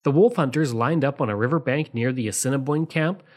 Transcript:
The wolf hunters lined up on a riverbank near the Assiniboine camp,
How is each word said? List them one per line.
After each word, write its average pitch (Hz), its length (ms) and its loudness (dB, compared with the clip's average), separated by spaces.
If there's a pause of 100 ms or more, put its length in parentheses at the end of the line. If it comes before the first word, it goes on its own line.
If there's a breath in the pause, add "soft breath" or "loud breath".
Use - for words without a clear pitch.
The 143 60 2
wolf 196 260 4
hunters 143 380 0
lined 135 300 2
up 139 160 0
on 120 100 0
a 104 60 -2
riverbank 135 580 -2
near 120 180 0
the 123 160 -4
Assiniboine 139 580 -2
camp, 160 360 -2 (140 soft breath)